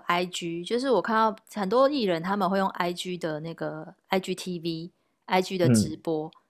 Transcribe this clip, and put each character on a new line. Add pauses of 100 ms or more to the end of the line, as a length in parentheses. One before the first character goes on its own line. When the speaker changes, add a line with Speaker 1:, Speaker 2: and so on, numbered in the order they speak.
Speaker 1:
I
G，
就
是
我
看
到 (180)
很
多
艺
人
他
们
会
用
I
G
的
那
个 (140)
，I
G
T
V、 (340)
I
G
的
直
播，
Speaker 2:
嗯。 (180)